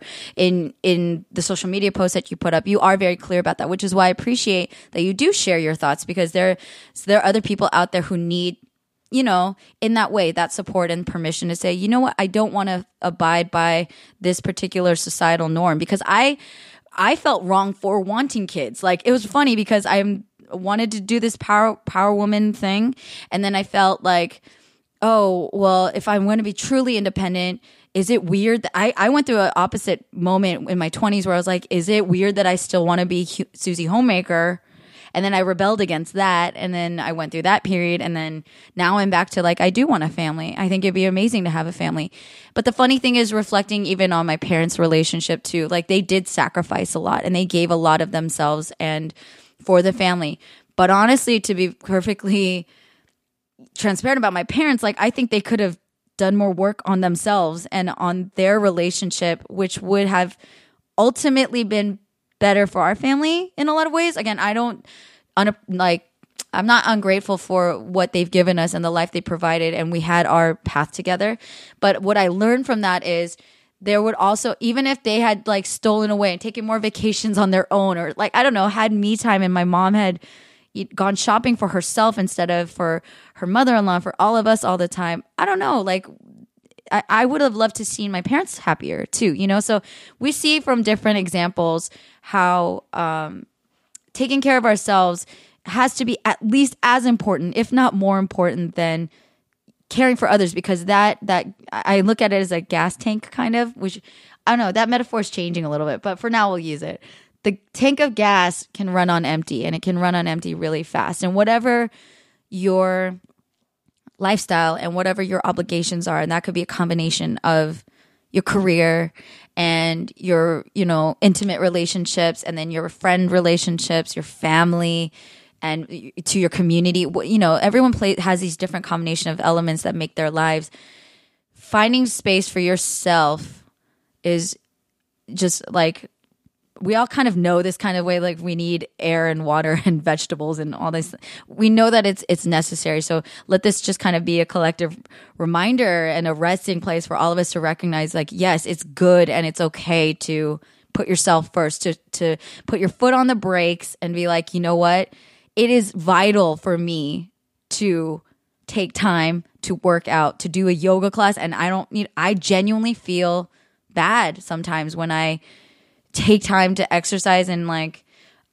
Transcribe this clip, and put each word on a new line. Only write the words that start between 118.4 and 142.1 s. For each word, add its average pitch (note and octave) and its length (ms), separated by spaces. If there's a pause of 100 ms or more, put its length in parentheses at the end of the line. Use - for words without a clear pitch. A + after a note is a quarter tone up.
career E3 680 (440)
and E3 600
your, E3+ 580
you G3 120
know, D#3+ 360
intimate G3 380
relationships, F3 800
and E3 160
then D#3+ 140
your D#3+ 180
friend F3+ 420
relationships, E3+ 840
your D#3+ 80
family, E3+ 880 (500)
and D#3+ 280
y-, C3+ 220 (140)
to - 140
your E3+ 100
community. F3 540
Wh-, E3+ 240
you G#3+ 100
know, E3+ 180
everyone A#3+ 380
play-, G3+ 260
has F#3 200
these F3 180
different F3+ 280
combination E3 460
of E3 80
elements E3 440
that - 100
make D#3+ 220
their D#3 160
lives. D#3 400 (800)
Finding A#3 520
space G3 440
for - 100
yourself E3+ 1040 (600)
is F3 340 (760)
just, F3+ 380
like, E3 380 (720)
we G3 140
all A#3 120
kind C4 220
of F3+ 80
know F3 240
this F#3 160
kind F#3+ 180
of F3+ 80
way, F3+ 160
like, F3 200
we E3+ 160
need E3+ 340 (100)
air E3 280
and D#3+ 180
water D#3 360
<laughs> - 40
and D#3+ 180
vegetables D#3 560
and D3+ 160
all E3 160
this. E3 240 (320)
We G#3+ 220
know A3+ 200
that A3+ 160
it's, G3 220